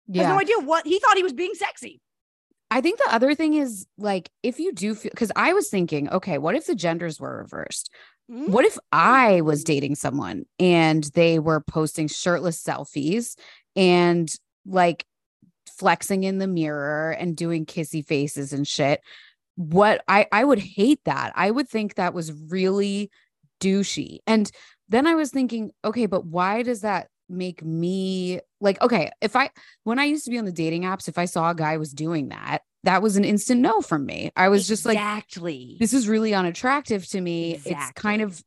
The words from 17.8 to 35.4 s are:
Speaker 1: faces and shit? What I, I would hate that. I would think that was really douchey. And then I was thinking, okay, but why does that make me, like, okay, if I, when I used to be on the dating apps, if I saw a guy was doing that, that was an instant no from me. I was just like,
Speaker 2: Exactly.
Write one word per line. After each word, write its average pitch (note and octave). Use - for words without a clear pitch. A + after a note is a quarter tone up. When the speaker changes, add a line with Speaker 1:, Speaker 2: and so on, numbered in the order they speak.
Speaker 1:
faces C#3+
and C#3+
shit? C#3+
What F3+
I, G3
I G#3+
would C4
hate A3
that. C3+
I F#3+
would C4
think G#3+
that F3+
was D#3+
really F#3+
douchey. F#3+
And G#3+
then A#3+
I E4
was D#4
thinking, A#3
okay, A3
but F#3
why F3+
does A#3
that G3
make F3+
me, F3+
like, G3
okay, A3+
if A3
I, -
when A#3
I C#4+
used D4
to A#3
be A#3+
on A3+
the F#3
dating E3
apps, F#3
if E3+
I F3
saw E3+
a E3+
guy D#3+
was D3+
doing D3+
that, C3
that F#3
was G#3
an G3+
instant A3
no G#4
from D#3
me. E2
I F#3
was G3
just G#3+
like, A3
Speaker 2:
Exactly. F3